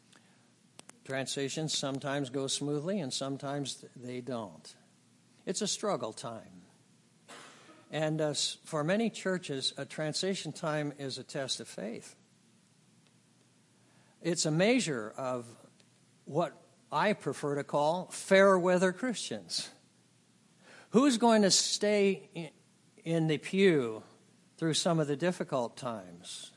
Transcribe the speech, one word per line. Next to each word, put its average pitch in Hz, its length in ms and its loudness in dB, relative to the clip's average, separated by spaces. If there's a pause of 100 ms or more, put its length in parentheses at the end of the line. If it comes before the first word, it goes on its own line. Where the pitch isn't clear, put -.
(1040)
Transitions 139 720 -4
sometimes 139 540 -2
go 135 160 -4
smoothly 147 540 -2
and 131 120 -4
sometimes 139 720 -6 (120)
they 123 260 -10
don't. 110 540 -8 (720)
It's 185 160 -4
a 202 40 0
struggle 131 460 -2
time. 95 480 -12 (1300)
And, 156 320 -2
uh, 151 80 2
s-, - 340 -2
for 151 200 -2
many 208 260 0
churches, 160 640 -4
a 139 100 -8
transition 160 680 -4
time 151 460 -4
is 135 180 -8
a 123 60 -10
test 135 360 -6
of - 80 -12
faith. - 480 -10 (2000)
It's 165 240 0
a 156 60 2
measure 160 680 2
of 127 300 -4 (760)
what 147 360 -2 (300)
I 175 220 4
prefer 147 420 -4
to 143 80 -2
call 156 480 0
fair 190 480 8
weather 180 340 4
Christians. 180 760 -6 (1200)
Who's 254 260 6
going 220 240 6
to 190 100 6
stay 202 840 2
in, 165 140 -8 (540)
in 165 240 2
the 156 100 2
pew 147 640 4 (560)
through 160 160 0
some 165 260 2
of 156 60 2
the 143 100 -2
difficult 156 600 -2
times? 92 800 -10